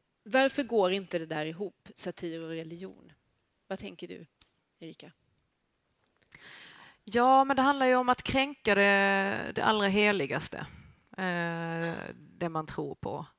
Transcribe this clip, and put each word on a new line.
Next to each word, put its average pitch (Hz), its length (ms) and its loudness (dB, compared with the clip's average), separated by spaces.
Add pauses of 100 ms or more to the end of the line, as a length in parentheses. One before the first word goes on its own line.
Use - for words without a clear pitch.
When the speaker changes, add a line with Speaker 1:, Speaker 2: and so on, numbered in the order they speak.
(220)
Speaker 1:
varför 269 400 0
går 208 300 2
inte 185 260 -4
det 160 80 -6
där 156 200 -6
ihop, 165 480 -10
satir 165 480 -8
och 160 60 -12
religion? 165 640 -12 (540)
Vad 190 120 -8
tänker 180 300 -14
du, 175 180 -16 (520)
Erika? 165 340 -18 (1900)
Speaker 2:
Ja, 254 400 6
men 269 120 2
det 262 60 2
handlar 269 240 2
ju 254 100 6
om 254 120 2
att 254 140 2
kränka 269 520 0
det, 196 600 4 (180)
det 226 100 -2
allra 214 220 4
heligaste, 190 800 0 (520)
eh, 170 760 -4 (220)
det 151 340 -10
man 160 180 -6
tror 147 280 -8
på. 143 320 -8 (120)